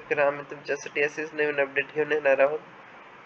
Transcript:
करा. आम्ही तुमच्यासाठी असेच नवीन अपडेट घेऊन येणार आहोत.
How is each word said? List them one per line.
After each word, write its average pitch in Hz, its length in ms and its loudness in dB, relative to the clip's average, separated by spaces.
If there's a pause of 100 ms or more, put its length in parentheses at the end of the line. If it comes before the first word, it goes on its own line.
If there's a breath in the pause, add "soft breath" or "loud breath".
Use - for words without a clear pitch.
करा. 147 180 2
आम्ही 143 240 -2
तुमच्यासाठी 143 520 -4
असेच 156 300 -4
नवीन 151 260 0
अपडेट 139 360 -2
घेऊन 151 160 0
येणार 143 280 4
आहोत. 147 200 4 (680)